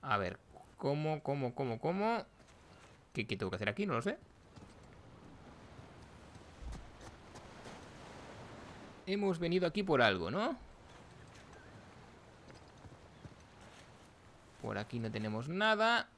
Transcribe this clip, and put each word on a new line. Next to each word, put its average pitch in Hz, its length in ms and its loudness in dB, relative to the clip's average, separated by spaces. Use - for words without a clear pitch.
A 110 160 4
ver, 92 200 0
¿cómo, 151 460 2
cómo, 135 320 0
cómo, 120 260 0
cómo? 208 460 2
¿Qué, 110 120 0
qué 110 120 0
tengo 98 100 2
que - 80 0
hacer 104 140 2
aquí? 202 160 0
No 170 80 2
lo 117 80 4
sé. 226 160 0
Hemos 196 320 4
venido 175 280 6
aquí 190 160 4
por 151 200 10
algo, 95 280 8
¿no? 220 240 2
Por 107 160 0
aquí 113 220 -2
no 113 120 0
tenemos 110 380 -2
nada. 220 680 4